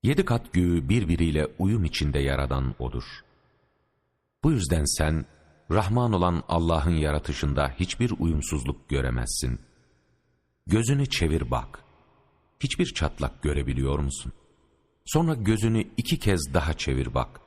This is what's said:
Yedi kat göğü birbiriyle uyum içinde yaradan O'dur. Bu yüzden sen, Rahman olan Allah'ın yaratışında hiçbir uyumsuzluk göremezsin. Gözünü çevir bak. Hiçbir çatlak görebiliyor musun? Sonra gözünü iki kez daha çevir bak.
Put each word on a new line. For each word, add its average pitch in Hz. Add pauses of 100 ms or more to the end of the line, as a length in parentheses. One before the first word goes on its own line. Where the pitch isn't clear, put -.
Yedi 147
kat -
göğü 85
birbiriyle 82 (120)
uyum 98
içinde 73
yaradan 67
O'dur. 60 (1400)
Bu 160
yüzden 80
sen, 76 (440)
Rahman 110
olan 87
Allah'ın 82
yaratışında 73
hiçbir 113
uyumsuzluk 73
göremezsin. 62 (1040)
Gözünü 131
çevir 78
bak. - (760)
Hiçbir 143
çatlak -
görebiliyor 67
musun? - (720)
Sonra 160
gözünü 110 (120)
iki -
kez 76
daha 71
çevir 64
bak. -